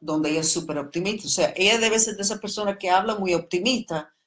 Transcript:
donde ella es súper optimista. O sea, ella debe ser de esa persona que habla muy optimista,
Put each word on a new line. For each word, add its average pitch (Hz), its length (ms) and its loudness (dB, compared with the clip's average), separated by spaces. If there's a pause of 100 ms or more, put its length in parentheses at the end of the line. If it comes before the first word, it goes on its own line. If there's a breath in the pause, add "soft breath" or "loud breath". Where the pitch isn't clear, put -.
donde 151 300 0
ella 160 100 0
es 160 100 4
súper 156 280 -2
optimista. 180 480 -4
O - 20 -6
sea, 165 260 2
ella 202 220 4
debe 220 220 2
ser 226 160 2
de 196 80 -8
esa 208 160 -2
persona 202 400 -6
que 185 100 -4
habla 208 260 2
muy 185 200 0
optimista, 180 760 -2 (160)